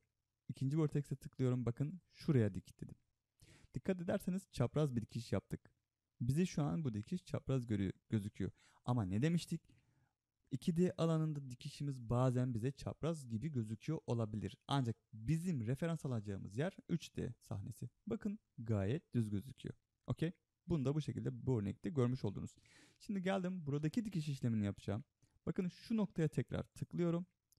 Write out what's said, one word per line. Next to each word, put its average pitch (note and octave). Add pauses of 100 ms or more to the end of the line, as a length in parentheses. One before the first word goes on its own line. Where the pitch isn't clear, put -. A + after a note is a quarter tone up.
(480)
ikinci C#3
vertex'e D3
tıklıyorum. B2+
Bakın C#3+ (100)
şuraya A2+
dik -
dedim. - (800)
Dikkat F#3
ederseniz F#3
çapraz C3+
bir A2+
dikiş -
yaptık. - (500)
Bize C#3
şu E3
an D#3+
bu B2
dikiş G#2+
çapraz C3
görü-, G2 (160)
gözüküyor. G#2 (340)
Ama B2
ne F#2+
demiştik? E3 (920)
İki F3
D F3+
alanında D#3
dikişimiz C3+
bazen B2
bize A#2
çapraz C#3+
gibi A2+
gözüküyor A#2+
olabilir. G#2+ (100)
Ancak C3 (180)
bizim D3
referans D3+
alacağımız G2+
yer E3 (160)
üç -
D -
sahnesi. G#2+ (180)
Bakın G#3+ (180)
gayet A2
düz A2+
gözüküyor. - (320)
Okey? - (360)
Bunu D#3+
da C#3+
bu D#3
şekilde A#2+
bu B2+
örnekte G2+
görmüş B2+
oldunuz. - (440)
Şimdi G3
geldim F#3
buradaki D3+
dikiş D#3
işlemini A2+
yapacağım. G2+ (420)
Bakın F3+
şu -
noktaya F3
tekrar -
tıklıyorum. E3+ (340)